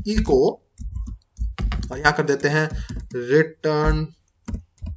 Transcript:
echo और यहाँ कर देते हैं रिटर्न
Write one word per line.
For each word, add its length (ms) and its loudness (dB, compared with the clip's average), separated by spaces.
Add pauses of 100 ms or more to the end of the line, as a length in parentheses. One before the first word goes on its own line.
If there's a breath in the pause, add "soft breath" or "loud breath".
echo 320 4 (1500)
और 80 -6
यहाँ 140 4
कर 100 0
देते 260 2
हैं 200 2 (460 loud breath)
रिटर्न 920 2 (920)